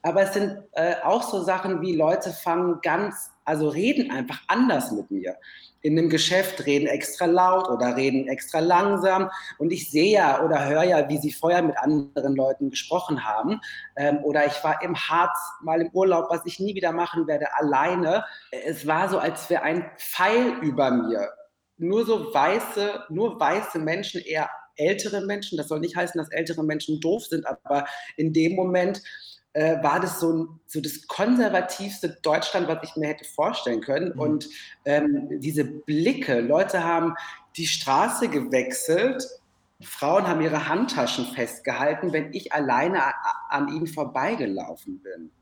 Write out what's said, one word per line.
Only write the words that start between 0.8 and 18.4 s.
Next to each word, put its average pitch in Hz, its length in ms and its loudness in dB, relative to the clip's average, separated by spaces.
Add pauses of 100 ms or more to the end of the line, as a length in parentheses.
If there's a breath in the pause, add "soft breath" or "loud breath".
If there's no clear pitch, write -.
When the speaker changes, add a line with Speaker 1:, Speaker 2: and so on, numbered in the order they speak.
Speaker 1:
auch 208 180 4
so 196 200 -4
Sachen 185 380 0
wie 180 140 -2
Leute 160 360 2
fangen 175 520 0
ganz, 180 480 -2 (140)
also 156 240 0
reden 185 420 0
einfach 127 380 -6
anders 208 440 2
mit 104 180 -6
mir. 90 260 -4 (460 loud breath)
In 151 140 2
einem 160 140 4
Geschäft 160 560 0
reden 143 220 4
extra - 380 -2
laut 185 420 4
oder 123 280 0
reden 135 300 2
extra 131 320 -4
langsam 190 720 4 (280 loud breath)
und 156 140 0
ich - 180 -6
sehe 175 240 4
ja 160 300 6
oder 143 240 2
höre 156 140 4
ja, 160 260 4
wie 147 100 0
sie 147 140 -4
vorher 175 300 2
mit 156 160 0
anderen 139 560 0
Leuten 135 360 0
gesprochen 156 540 -4
haben. 113 360 -2 (360 loud breath)
Ähm, 147 280 2
oder 147 220 4
ich 147 180 -4
war 156 180 0
im 175 140 -4
Harz 170 420 0 (220)
mal 165 200 2
im 165 120 0
Urlaub, 180 360 4
was 170 160 -2
ich 175 140 -8
nie 196 160 -2
wieder 180 160 0
machen 165 380 -2
werde, 151 260 0
alleine. 160 680 2 (260 loud breath)